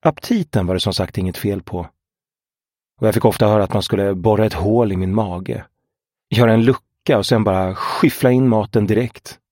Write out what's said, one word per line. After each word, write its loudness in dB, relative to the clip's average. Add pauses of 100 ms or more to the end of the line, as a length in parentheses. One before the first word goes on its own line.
Aptiten -2
var -2
det 0
som -2
sagt -4
inget -4
fel -4
på. -10 (1160)
Och 2
jag 2
fick 0
ofta 2
höra 2
att -6
man -2
skulle -2
borra 2
ett -2
hål 0
i -4
min -2
mage, -6 (640)
göra 4
en 4
lucka 0
och -2
sen 2
bara 0
skyffla 0
in 4
maten 0
direkt. -4 (120)